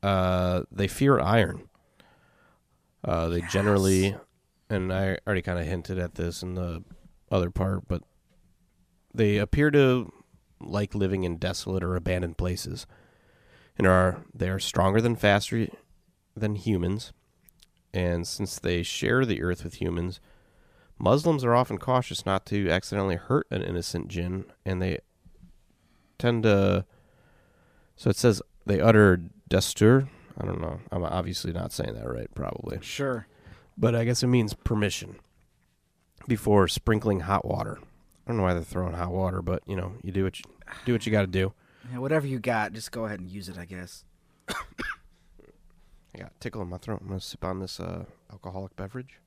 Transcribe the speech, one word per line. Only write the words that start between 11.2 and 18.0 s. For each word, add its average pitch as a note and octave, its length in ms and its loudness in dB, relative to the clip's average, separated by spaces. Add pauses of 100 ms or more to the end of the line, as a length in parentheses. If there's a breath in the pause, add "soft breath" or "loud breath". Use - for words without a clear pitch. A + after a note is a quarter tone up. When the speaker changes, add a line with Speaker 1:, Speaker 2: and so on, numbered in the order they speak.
Speaker 1:
in F2 140 -2
desolate F#2 460 -4
or F2+ 120 -2
abandoned F2 420 -2
places, - 480 -6 (920 soft breath)
and - 100 2
are, F#2 360 4 (100)
they F#2 160 -2
are F#2+ 100 -2
stronger F#2+ 420 2
than, A#2 140 2
faster G#2 520 2 (680)
than G#2+ 200 -2
humans. G2 580 -2 (800)
And F2 340 -2